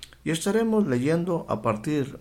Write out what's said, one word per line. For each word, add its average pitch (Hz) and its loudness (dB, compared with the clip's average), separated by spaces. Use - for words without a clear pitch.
y - -2
estaremos 214 2
leyendo 160 0
a 110 -2
partir 123 -2